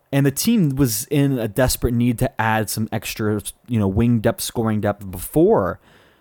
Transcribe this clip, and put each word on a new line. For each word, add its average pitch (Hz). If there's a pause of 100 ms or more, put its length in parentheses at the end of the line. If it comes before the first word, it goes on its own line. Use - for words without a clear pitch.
(120)
And 139
the 135
team 165
was 123
in 139
a 110
desperate 127
need 120
to 117
add 110
some 110
extra, 107 (260)
you 117
know, 101
wing 117
depth, 113
scoring 110
depth 101
before 110 (420)